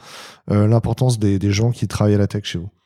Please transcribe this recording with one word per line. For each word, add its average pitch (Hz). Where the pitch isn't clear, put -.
euh, 104
l'importance 117
des, 101
des 101
gens 113
qui 110
travaillent 104
à -
la 101
tech 104
chez -
vous ? 90